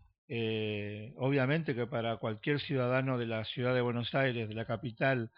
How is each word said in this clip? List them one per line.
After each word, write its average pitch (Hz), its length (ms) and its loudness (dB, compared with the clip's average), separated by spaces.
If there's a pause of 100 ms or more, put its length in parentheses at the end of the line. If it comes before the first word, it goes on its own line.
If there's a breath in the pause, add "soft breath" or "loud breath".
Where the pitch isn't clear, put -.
(280)
Eh, 107 880 -2
obviamente 139 560 2
que 117 120 0
para 113 300 -2
cualquier 131 440 -2
ciudadano 131 580 2
de 117 80 0
la 110 180 -2
ciudad 127 300 0
de 123 80 4
Buenos 120 320 0
Aires, 120 340 2
de 107 60 -8
la 113 100 -2
capital, 120 720 0